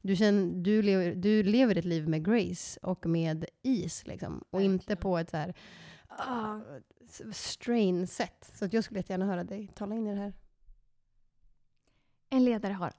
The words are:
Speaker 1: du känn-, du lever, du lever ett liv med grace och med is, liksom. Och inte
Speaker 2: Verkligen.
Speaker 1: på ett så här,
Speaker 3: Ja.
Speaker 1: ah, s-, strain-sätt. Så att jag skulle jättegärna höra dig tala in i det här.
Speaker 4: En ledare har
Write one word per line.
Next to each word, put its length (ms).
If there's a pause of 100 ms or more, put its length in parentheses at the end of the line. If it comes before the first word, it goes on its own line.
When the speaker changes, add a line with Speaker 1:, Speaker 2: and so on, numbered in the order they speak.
Speaker 1:
du 140
känn-, 480
du 180
lever, 340
du 280
lever 340
ett 80
liv 240
med 160
grace 560
och 240
med 400 (180)
is, 440
liksom. 420
Och 120
inte 200
Speaker 2:
Verkligen. 200
Speaker 1:
på 160
ett 120
så 80
här, 160 (560)
Speaker 3:
Ja. 60 (120)
Speaker 1:
ah, 340 (480)
s-, 120 (300)
strain-sätt. 1040
Så 100
att 80
jag 100
skulle 160
jättegärna 260
höra 180
dig 320
tala 200
in 120
i 80
det 60
här. 120 (2000)
Speaker 4:
En 160
ledare 280
har 260